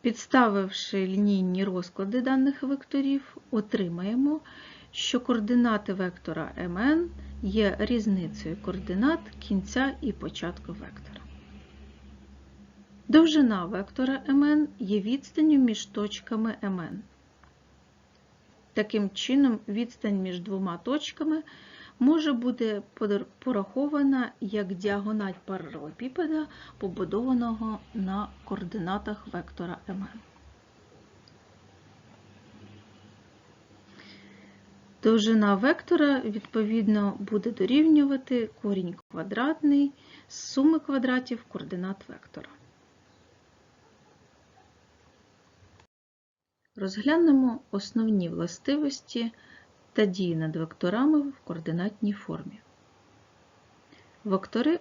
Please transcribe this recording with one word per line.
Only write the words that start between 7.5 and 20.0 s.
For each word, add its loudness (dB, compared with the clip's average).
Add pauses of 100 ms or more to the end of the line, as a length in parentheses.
різницею 0
координат 0 (180)
кінця -2
і -4
початку -10
вектора. -16 (1900)
Довжина 6
вектора -4
М 6
Н 4 (100)
є -2
відстанню 2
між 2
точками -4
М -4
Н. -10 (1700)
Таким 0
чином, 2 (100)
відстань -4